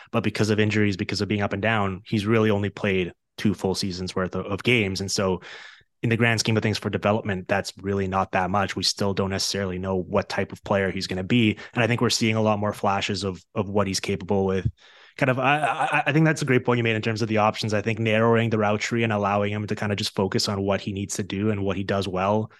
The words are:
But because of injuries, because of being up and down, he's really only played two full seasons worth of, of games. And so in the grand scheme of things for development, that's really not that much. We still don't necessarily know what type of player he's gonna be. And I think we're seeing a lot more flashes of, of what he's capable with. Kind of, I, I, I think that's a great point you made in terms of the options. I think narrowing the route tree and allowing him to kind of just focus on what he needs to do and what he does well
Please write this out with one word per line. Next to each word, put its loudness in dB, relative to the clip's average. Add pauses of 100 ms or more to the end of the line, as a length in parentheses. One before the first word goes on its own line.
(120)
But 0
because 0
of 2
injuries, 2
because -2
of -2
being 0
up -2
and -4
down, 0
he's 0
really 4
only 2
played -2 (240)
two 2
full 0
seasons -6
worth -2
of, -4
of -6
games. 0
And -6
so 0 (640)
in 0
the 2
grand 2
scheme 2
of 0
things 0
for -4
development, 0
that's -2
really -2
not 0
that 0
much. 0
We -4
still 0
don't 0
necessarily -2
know -2
what 0
type -4
of -14
player 0
he's -4
gonna -4
be. 4 (160)
And 0
I 4
think 2
we're 2
seeing 0
a 0
lot 2
more -2
flashes -2
of, -6 (100)
of -2
what 2
he's -2
capable 0
with. 0 (500)
Kind 2
of, 2
I, 2
I, 0
I 0
think 6
that's 2
a -2
great 2
point 2
you 0
made 2
in -2
terms -2
of 0
the 2
options. 2
I 0
think -2
narrowing 4
the 0
route 2
tree -2
and 0
allowing 0
him -4
to -2
kind -2
of -2
just -4
focus 0
on -2
what 0
he -6
needs -6
to -4
do -2
and -2
what -2
he -4
does -2
well 0